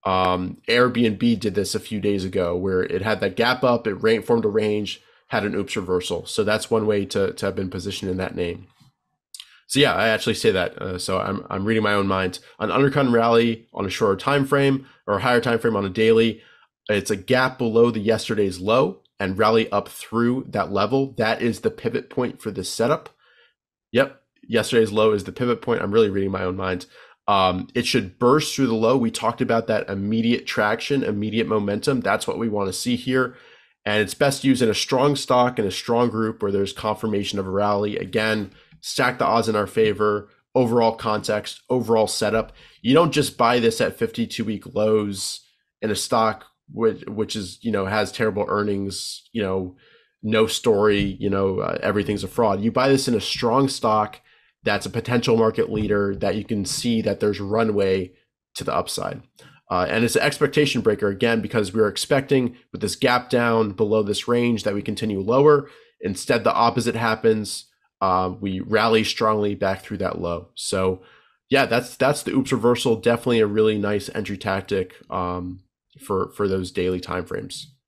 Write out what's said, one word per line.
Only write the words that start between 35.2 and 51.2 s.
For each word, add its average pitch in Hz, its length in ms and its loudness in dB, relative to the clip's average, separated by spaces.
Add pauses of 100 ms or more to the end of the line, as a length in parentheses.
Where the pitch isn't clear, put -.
in 107 60 0
a 95 40 0
strong 117 400 0
group 110 320 -2
where 101 100 0
there's 98 220 0
confirmation 104 640 -4
of 98 80 -4
a 92 60 -8
rally. 104 460 0
Again, 107 540 -2 (300)
stack 123 380 -2
the 123 60 0
odds 110 220 2
in 110 80 -2
our 104 120 0
favor, 104 600 0 (260)
overall 117 400 4
context, 107 720 -4
overall 113 380 2
setup. 110 440 -2 (300)
You 127 140 4
don't 165 160 6
just 143 260 0
buy 120 220 4
this 113 200 2
at 92 200 -2
fifty-two 113 460 -4
week 104 280 -8
lows 107 680 0 (420)
in 107 80 -2
a 101 40 0
stock 110 520 0 (240)
which, 110 340 0
which 104 300 -6
is, 95 260 -10
you 117 100 -4
know, 98 140 0
has 104 260 0
terrible 104 360 -2
earnings, 98 840 -4
you 113 100 -4
know, 95 320 -4 (480)
no 110 240 4
story, 104 540 4 (180)
you 101 100 -2